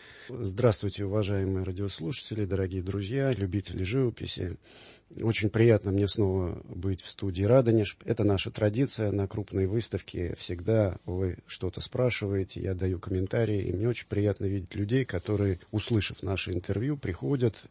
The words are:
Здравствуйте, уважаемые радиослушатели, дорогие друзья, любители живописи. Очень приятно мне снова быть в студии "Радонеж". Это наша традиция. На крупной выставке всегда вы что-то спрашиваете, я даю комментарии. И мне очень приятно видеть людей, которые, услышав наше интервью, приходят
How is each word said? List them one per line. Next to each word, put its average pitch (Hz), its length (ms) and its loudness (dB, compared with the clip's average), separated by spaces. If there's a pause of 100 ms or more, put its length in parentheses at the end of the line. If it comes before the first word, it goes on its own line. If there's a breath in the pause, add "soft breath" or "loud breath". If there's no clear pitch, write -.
(260 loud breath)
Здравствуйте, 104 800 0
уважаемые 98 580 0
радиослушатели, 101 800 -4
дорогие 95 400 -2
друзья, 101 480 -2
любители 95 520 -2
живописи. 98 760 -2 (640 loud breath)
Очень 110 280 2
приятно 110 420 6
мне 101 180 4
снова 92 560 0
быть 92 360 -4
в - 60 -12
студии 95 360 -4
"Радонеж". 113 600 6
Это 110 220 0
наша 98 260 2
традиция. 107 600 0
На 98 180 0
крупной 98 380 -2
выставке 92 680 -4
всегда 92 680 0
вы 92 320 -2 (100)
что-то - 320 -6
спрашиваете, 101 800 -2
я 92 120 -2
даю 92 260 0
комментарии. 101 720 0
И - 20 0
мне 98 160 0
очень 123 200 -2
приятно 101 380 0
видеть 95 300 -4
людей, 117 300 0
которые, 98 540 0 (120)
услышав 107 500 0
наше 95 300 -2
интервью, 101 460 -2
приходят 123 720 0